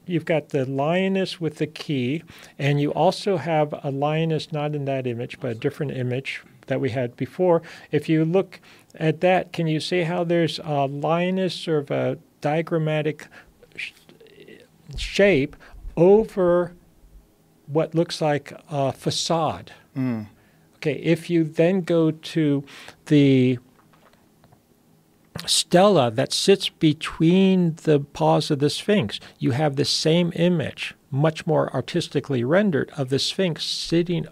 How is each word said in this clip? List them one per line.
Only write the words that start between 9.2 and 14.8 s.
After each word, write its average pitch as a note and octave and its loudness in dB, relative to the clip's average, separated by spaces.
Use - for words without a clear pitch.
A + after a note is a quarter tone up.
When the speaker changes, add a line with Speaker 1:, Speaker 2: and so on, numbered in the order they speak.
Speaker 1:
that, F3+ 2
can E3 -2
you D#3 0
see F3+ -2
how F3 -2
there's E3+ 0
a C#3+ 0
line D#3+ -2
is F3+ -2
sort D3+ -2
of C#3+ -10
a C3 -2
diagrammatic D#3 -2
sh-, - -12